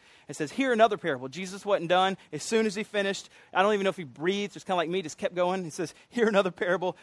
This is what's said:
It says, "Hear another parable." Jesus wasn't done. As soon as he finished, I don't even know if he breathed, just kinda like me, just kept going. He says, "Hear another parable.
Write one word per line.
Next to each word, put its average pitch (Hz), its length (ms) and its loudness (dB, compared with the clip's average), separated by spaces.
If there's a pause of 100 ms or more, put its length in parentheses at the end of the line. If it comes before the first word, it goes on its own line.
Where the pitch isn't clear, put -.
(280)
It 147 80 -12
says, 147 160 -6
"Hear 262 180 0
another 220 280 4
parable." 135 300 -4
Jesus 185 360 -10
wasn't 170 240 0
done. 185 300 2 (120)
As 151 120 -8
soon 220 240 2
as 190 80 -4
he 214 80 -4
finished, 196 480 -4 (240)
I 185 80 6
don't 214 100 4
even 196 120 0
know 190 60 2
if - 60 -4
he 180 80 -10
breathed, 160 480 -4
just - 140 -16
kinda 185 100 0
like 165 140 0
me, 185 100 -2
just 156 160 -8
kept - 180 -6
going. 180 300 0
He 156 60 -10
says, - 240 -8 (160)
"Hear 226 180 2
another 196 220 4
parable. 175 520 -2